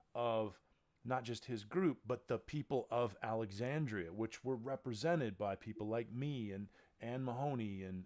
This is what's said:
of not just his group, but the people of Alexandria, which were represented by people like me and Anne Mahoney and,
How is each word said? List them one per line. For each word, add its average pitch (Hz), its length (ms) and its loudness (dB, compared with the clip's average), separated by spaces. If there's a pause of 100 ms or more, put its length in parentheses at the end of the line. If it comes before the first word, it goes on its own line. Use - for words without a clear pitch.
(140)
of 113 440 2 (460)
not 127 200 0
just 113 220 -6
his 113 180 -2
group, 160 420 4
but 120 220 -2
the 117 100 2
people 139 520 0
of 117 320 2
Alexandria, 113 880 0
which 110 320 -2
were 131 120 0
represented 123 840 0
by 101 160 2
people 107 340 -4
like 113 240 0
me 123 400 -2
and 98 160 -4 (320)
Anne 123 240 -4
Mahoney 120 580 -2
and, 92 240 -4